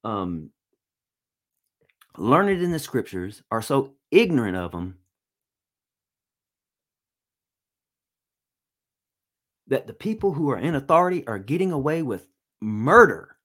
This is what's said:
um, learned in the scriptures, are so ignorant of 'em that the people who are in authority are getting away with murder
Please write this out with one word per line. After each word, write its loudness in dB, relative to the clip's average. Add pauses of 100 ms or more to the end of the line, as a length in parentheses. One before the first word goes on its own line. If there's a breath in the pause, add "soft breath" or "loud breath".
um, -6 (1700)
learned 2
in -2
the -2
scriptures, -6
are -2
so -2 (160)
ignorant 2
of -6
'em -10 (4000)
that -2
the -16
people -2
who 0
are -2
in -2
authority 2
are -6
getting -2
away -2
with -6 (320)
murder 4